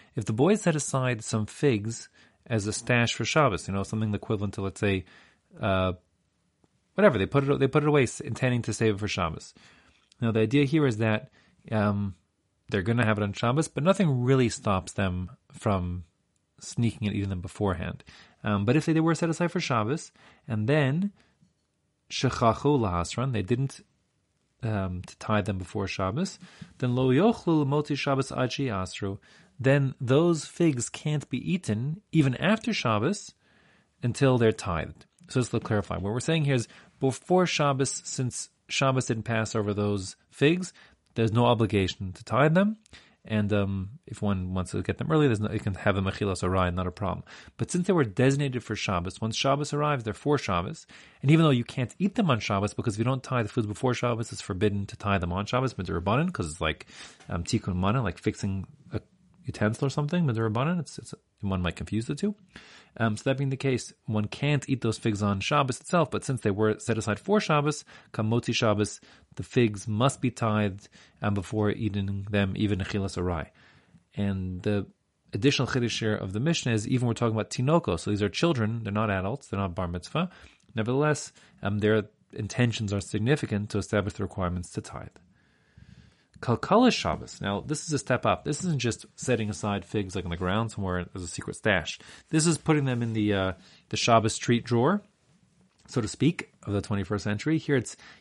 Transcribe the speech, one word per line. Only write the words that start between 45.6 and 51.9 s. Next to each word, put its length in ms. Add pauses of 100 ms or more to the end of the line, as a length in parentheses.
have 180
them 120
achilas 360
arai, 320
not 140
a 40
problem. 320 (340)
But 120
since 160
they 80
were 100
designated 600
for 120
Shabbos, 460
once 160
Shabbos 360
arrives, 300
they're 120
for 240
Shabbos. 480 (340)
And 80
even 140
though 80
you 120
can't 360